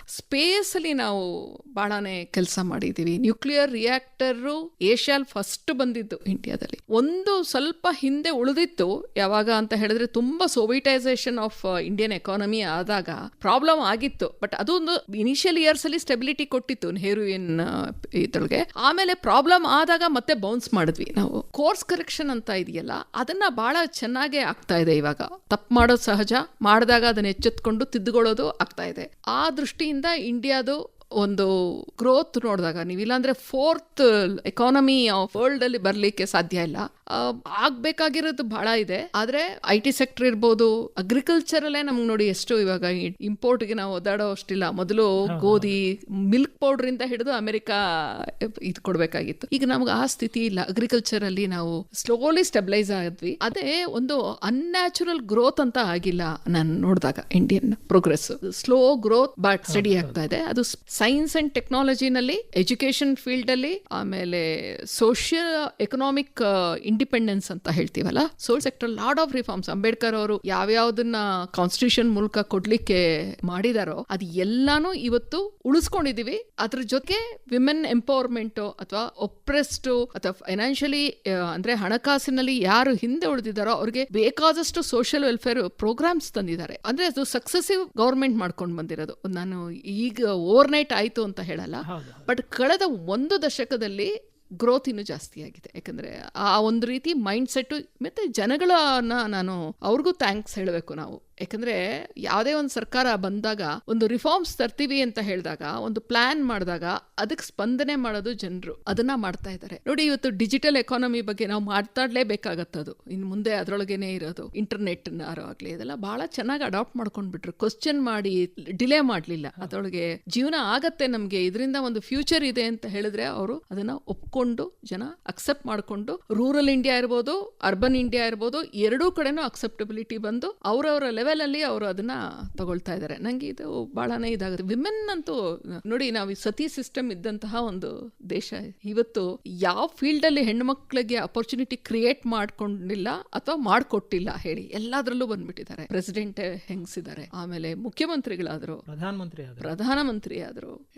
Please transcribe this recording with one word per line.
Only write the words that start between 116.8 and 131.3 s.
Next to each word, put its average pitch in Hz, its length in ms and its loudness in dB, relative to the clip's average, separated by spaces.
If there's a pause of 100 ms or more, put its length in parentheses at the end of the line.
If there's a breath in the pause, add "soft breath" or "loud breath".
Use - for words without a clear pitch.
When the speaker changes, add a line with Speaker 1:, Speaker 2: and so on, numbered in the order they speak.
Speaker 1:
ಮಾಡ್ಕೊಂಡ್ಬಿಟ್ರು. 196 560 -8
ಕ್ವಶನ್ 277 520 -2
ಮಾಡಿ 196 500 -2 (160)
ಡಿಲೇ 247 300 2
ಮಾಡ್ಲಿಲ್ಲ. 175 460 -2
Speaker 2:
ಹೌದು. 185 200 -12
Speaker 1:
ಅದ್ರೊಳಗೆ 180 640 -6
ಜೀವನ 262 300 0
ಆಗತ್ತೆ 269 480 0
ನಮ್ಗೆ, 202 380 -2
ಇದರಿಂದ 247 360 -2
ಒಂದು 240 200 -4
ಫ್ಯೂಚರ್ 294 440 0
ಇದೆ 240 180 0
ಅಂತ 226 240 -4
ಹೇಳಿದ್ರೆ 208 380 -4
ಅವರು 233 340 -4 (120)
ಅದನ್ನ 202 200 -6
ಒಪ್ಕೊಂಡು, 247 920 -4
ಜನ 196 180 -8 (240)
ಅಕ್ಸೆಪ್ಟ್ - 400 -6
ಮಾಡ್ಕೊಂಡು, 214 540 -8 (120)
ರೂರಲ್ 269 360 2
ಇಂಡಿಯಾ 262 280 2
ಇರ್ಬೋದು, 247 640 -2
ಅರ್ಬನ್ 202 340 2
ಇಂಡಿಯಾ 240 300 0
ಇರ್ಬೋದು, 233 360 -4
ಎರಡೂ 247 480 0
ಕಡೆನೂ 311 320 -2
ಅಕ್ಸೆಪ್ಟಬಿಲಿಟಿ 220 760 -8
ಬಂದು 240 480 -6
ಅವ್ರವ್ರ 285 460 2
ಲೆವೆಲ್ 226 180 -2
ಅಲ್ಲಿ 302 340 0